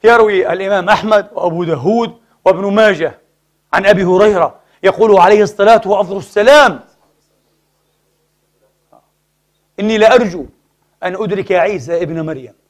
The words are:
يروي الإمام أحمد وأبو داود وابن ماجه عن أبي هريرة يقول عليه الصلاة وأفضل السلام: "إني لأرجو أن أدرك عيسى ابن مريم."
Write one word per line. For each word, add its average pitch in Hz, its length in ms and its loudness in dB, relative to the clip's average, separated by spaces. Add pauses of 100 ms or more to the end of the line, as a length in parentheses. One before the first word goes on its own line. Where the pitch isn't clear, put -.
يروي 214 480 2
الإمام 190 360 -4
أحمد 208 440 0
وأبو 175 320 -6
داود 170 540 -4 (260)
وابن 190 300 0
ماجه 196 440 0 (540)
عن 196 140 -2
أبي 196 180 2
هريرة 185 500 0 (280)
يقول 196 380 2
عليه 208 220 4
الصلاة 208 440 2
وأفضل 196 300 -4
السلام: 214 640 2 (3000)
"إني 214 180 -2
لأرجو 214 480 2 (560)
أن 185 200 -8
أدرك 196 300 -6
عيسى 170 500 -4
ابن 160 240 -8
مريم." 135 280 -14 (160)